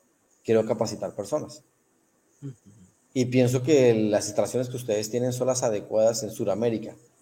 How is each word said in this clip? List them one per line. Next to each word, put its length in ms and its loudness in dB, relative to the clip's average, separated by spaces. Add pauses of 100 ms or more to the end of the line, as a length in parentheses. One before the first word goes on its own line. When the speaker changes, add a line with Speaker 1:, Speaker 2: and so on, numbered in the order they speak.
(440)
Speaker 1:
quiero 220 2
capacitar 480 -4
personas. 480 -8 (800)
Speaker 2:
Ujú. 120 -14 (580)
Speaker 1:
Y 140 2
pienso 360 2
que 320 6
las 320 2
instalaciones 420 -2
que 80 -10
ustedes 340 -4
tienen 220 -2
son 160 -2
las 140 0
adecuadas 600 0
en 80 -8
Sudamérica, 640 -2 (260)